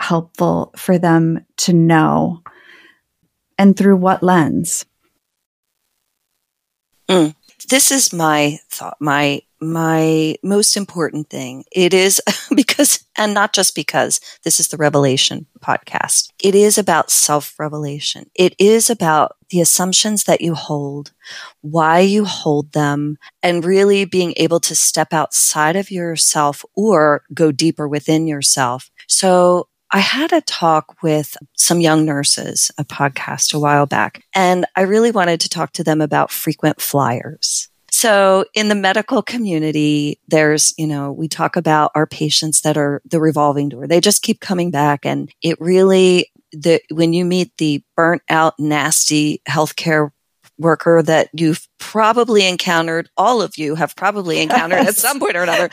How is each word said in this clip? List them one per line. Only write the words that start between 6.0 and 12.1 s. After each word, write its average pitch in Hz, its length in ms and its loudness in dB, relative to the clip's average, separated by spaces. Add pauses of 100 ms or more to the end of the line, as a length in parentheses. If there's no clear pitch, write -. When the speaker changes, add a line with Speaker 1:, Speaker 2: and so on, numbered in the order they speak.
Speaker 2:
Mm. 160 280 2 (320)
This 269 220 2
is 269 220 0
my 151 460 0 (120)
thought, - 300 -14
my, 143 400 0 (200)
my 160 840 0
most 202 320 0
important 165 540 -6
thing. 131 420 -12
It 180 220 2
is 190 260 2 (160)